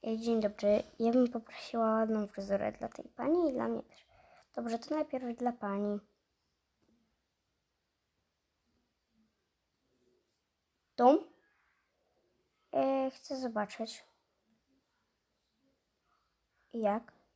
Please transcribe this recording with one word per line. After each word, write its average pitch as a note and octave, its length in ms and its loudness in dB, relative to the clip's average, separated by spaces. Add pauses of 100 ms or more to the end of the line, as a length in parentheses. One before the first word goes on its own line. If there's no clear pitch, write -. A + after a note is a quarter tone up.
E, A3+ 100 -2
dzień A3+ 240 0
dobry. G#3 420 2 (160)
Ja A3+ 120 2
bym B3 200 6
poprosiła A#3 540 -4
ładną A3 420 2
fryzurę G3+ 440 -2
dla - 160 -10
tej - 180 -12
pani D#4 440 0
i B3+ 40 -2
dla A#3+ 140 -2
mnie A#3 160 -4
też. - 220 -20 (500)
Dobrze, A#3 240 -4
to D4+ 160 -4
najpierw C4 420 -4
dla B3 140 0
pani. G#3 480 -2 (4000)
Tą? B3+ 220 8 (1600)
E, C4+ 380 2
chcę - 260 -10
zobaczyć. A3+ 680 -6 (2750)
Jak? A3 400 -2 (220)